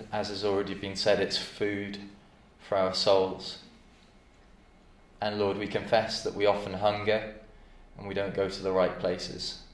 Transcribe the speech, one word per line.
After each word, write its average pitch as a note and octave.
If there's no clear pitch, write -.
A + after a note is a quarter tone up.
As G#2
has G2
already G2
been F#2+
said, G2
it's F#2+
food G2+
for -
our F#2+
souls. F#2+
And G#2
Lord, G2
we G#2
confess A2
that -
we G2+
often G2+
hunger G#2
and G2+
we G2
don't G2
go G2
to F#2
the F#2+
right F#2
places. -